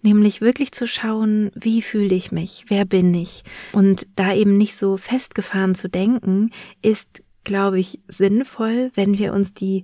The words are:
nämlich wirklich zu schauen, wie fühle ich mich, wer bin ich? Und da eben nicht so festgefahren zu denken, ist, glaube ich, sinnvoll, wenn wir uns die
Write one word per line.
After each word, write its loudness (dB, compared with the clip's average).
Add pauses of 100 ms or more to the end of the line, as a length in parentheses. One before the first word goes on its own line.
nämlich 4
wirklich 0
zu -6
schauen, -2
wie 0
fühle 0
ich -6
mich, -8
wer 2
bin 4
ich? -6 (300)
Und 4
da 0
eben 4
nicht 0
so 0
festgefahren -4
zu -10
denken, 0 (300)
ist, -2 (220)
glaube 0
ich, -6
sinnvoll, 0
wenn 0
wir -2
uns -2
die -4